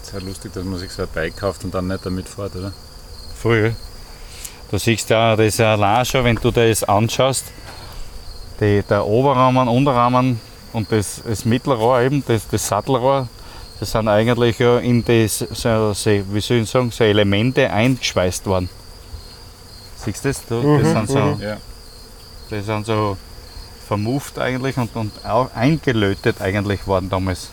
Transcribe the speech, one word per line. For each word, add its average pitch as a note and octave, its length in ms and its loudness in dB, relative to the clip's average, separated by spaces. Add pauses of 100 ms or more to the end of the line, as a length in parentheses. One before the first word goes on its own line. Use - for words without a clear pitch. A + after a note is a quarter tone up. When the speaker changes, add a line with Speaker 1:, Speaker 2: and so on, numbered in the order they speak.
Speaker 1:
Ist - 100 -14
ja G2+ 60 -8
lustig, F#2+ 340 -12
dass F#2 100 -6
man F#2 140 -4
sich F#2 140 -10
so F#2+ 120 -6
ein F2 100 -6
Bike E2 240 -4
kauft G2 260 -4
und F2+ 100 -6
dann F#2 140 -2
nicht F#2+ 180 -4
damit F#2 240 -6
fährt, G2 260 -10
oder? G2 180 -8 (640)
Speaker 2:
Voll, A2+ 220 2
ja. A2 140 2 (1000)
Du G#2 60 -2
siehst A2+ 320 0
ja, A2+ 260 4
das A2 120 4
ist G2+ 120 0
ja A2 140 4
allein G#2+ 320 2
schon, C3 180 0
wenn A#2+ 120 2
du A#2 160 0
das A2+ 320 2
anschaust, A#2 640 0 (1120)
die, G#2 220 2
der G2+ 240 0
Oberrahmen, B2+ 640 4
Unterrahmen B2 720 2 (340)
und A2 180 -4
das, G#2+ 340 0
das A2+ 200 -4
Mittelrohr B2 560 2
eben, C3+ 240 2
das, A2+ 220 0
das - 200 -2
Sattelrohr, B2+ 600 0 (520)
das A2 120 -6
sind A2+ 160 0
eigentlich A#2 520 4
ja A#2+ 200 4
in A#2 260 2
das, A2+ 340 4
so, A2 540 0
so, - 160 -2
wie G2+ 320 0
soll B2 160 0
ich A2 120 0
sagen, B2 220 0
so - 120 0
Elemente G#2+ 680 4
eingeschweißt G2+ 760 0
worden. F#2 240 0 (1300)
Siehst - 260 -8
du C3+ 60 0
das? - 160 -6
Du, C#3 340 2
das - 80 4
Speaker 3:
Mhm, D#3+ 60 2
Speaker 2:
sind A2 160 0
so, C3+ 100 2
Speaker 3:
mhm. G#2 220 0
Speaker 1:
Ja. G#2 160 -6 (920)
Speaker 2:
das G#2 160 -6
sind G#2+ 200 -4
so G#2+ 320 0 (680)
vermufft A2+ 520 -2
eigentlich B2+ 380 -2
und, A#2+ 180 -4
und G#2+ 300 -6
auch A#2 280 0
eingelötet A#2 880 2
eigentlich G2 460 -2
worden F#2+ 220 0
damals. F#2 440 -2